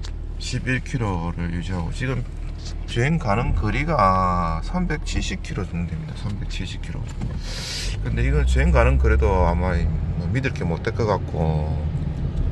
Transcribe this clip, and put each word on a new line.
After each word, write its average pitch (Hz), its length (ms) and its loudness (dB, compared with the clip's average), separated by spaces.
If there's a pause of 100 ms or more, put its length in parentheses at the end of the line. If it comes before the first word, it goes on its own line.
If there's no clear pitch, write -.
(380)
십일 127 460 -2
킬로를 87 720 -2
유지하고, 87 380 -2
지금 - 320 -2 (600)
주행 139 320 2
가는 113 380 2
거리가 95 1080 2
삼백칠십 175 760 -2
킬로 113 240 -6
정도 85 240 -4
됩니다. 78 280 -6
삼백칠십 101 680 -4
킬로. - 180 -6 (1040)
근데 117 200 0
이건 - 220 4
주행 143 260 4
가는 135 260 6
거리도 101 500 4
아마 90 280 2 (420)
뭐 85 140 -2
믿을 127 220 0
게 - 100 -4
못 82 200 -2
될 113 100 -2
것 117 140 0
같고, 78 760 0 (680)